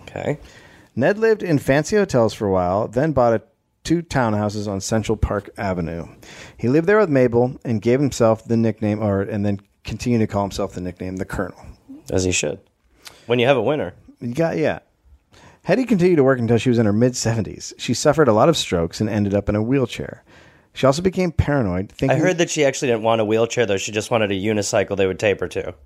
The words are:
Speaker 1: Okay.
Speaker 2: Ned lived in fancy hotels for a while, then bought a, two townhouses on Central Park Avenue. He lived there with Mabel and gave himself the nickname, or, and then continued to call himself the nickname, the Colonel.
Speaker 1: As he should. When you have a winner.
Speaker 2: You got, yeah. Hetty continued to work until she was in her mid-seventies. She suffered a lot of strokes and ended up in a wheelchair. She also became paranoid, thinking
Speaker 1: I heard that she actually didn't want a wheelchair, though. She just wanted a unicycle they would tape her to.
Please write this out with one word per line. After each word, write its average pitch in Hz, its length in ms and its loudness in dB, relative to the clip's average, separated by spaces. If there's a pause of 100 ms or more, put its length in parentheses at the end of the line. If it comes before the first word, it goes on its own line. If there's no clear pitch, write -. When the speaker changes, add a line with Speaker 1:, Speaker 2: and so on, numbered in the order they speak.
Speaker 1:
Okay. - 340 -6 (580)
Speaker 2:
Ned 160 220 2
lived 220 260 2
in 170 160 0
fancy 151 360 0
hotels 131 380 2
for 107 140 -4
a 98 40 0
while, 92 360 0
then 135 260 0
bought 120 200 4
a, 110 80 0 (420)
two 170 180 0
townhouses 107 640 -2
on 98 140 -6
Central 110 340 -2
Park - 420 -2
Avenue. 85 500 -6 (500)
He 117 100 -4
lived 160 200 2
there 208 120 4
with 196 100 2
Mabel 127 540 2
and 110 180 -2
gave 120 200 2
himself 113 440 2
the 117 120 0
nickname, 107 440 -2
or, 98 200 0
and 101 240 -4
then 101 160 -2 (240)
continued 117 340 -2
to 107 80 2
call 101 140 -2
himself 95 320 -6
the 92 80 -10
nickname, 90 360 -8
the 98 80 -6
Colonel. - 380 -8 (480)
Speaker 1:
As 92 140 0
he 92 60 0
should. 92 280 -4 (680)
When 120 100 2
you 117 80 2
have 135 120 4
a 113 40 0
winner. 110 320 -2 (260)
Speaker 2:
You 120 140 -8
got, 165 240 -2
yeah. 123 220 -2 (840)
Hetty 233 220 0
continued 180 300 2
to 139 80 6
work 131 160 4
until 117 180 2
she 127 120 2
was 117 100 4
in 113 80 4
her 101 60 4
mid-seventies. 113 840 -2
She - 160 -4
suffered 147 340 4
a 110 60 4
lot 120 160 6
of 151 80 2
strokes 85 420 -2
and 107 80 0
ended 101 280 0
up 98 120 0
in 104 80 0
a 107 60 0
wheelchair. 120 600 -4 (500)
She - 140 2
also 139 160 2
became 185 280 0
paranoid, 104 600 0
thinking 135 260 0
Speaker 1:
I - 20 0
heard 175 200 2
that 165 100 0
she 151 160 0
actually 135 220 0
didn't 113 160 0
want 113 180 4
a 107 40 2
wheelchair, 113 420 0
though. 101 100 0
She 107 140 -6
just 104 180 -4
wanted 110 220 0
a 101 40 0
unicycle 101 640 -2
they 98 80 2
would 92 140 -2
tape 101 200 2
her 90 100 -4
to. - 260 -8 (100)